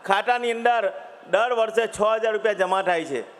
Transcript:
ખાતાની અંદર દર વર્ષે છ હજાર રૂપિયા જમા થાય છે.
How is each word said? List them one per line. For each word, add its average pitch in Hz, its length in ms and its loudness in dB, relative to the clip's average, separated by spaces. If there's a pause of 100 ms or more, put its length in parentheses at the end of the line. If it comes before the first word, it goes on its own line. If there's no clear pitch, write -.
ખાતાની 233 520 2
અંદર 233 280 2 (480)
દર 220 240 4
વર્ષે 226 320 0
છ 220 120 -10 (220)
હજાર 220 120 0
રૂપિયા 208 280 0
જમા 190 220 0
થાય 170 220 -2
છે. 131 160 -6 (180)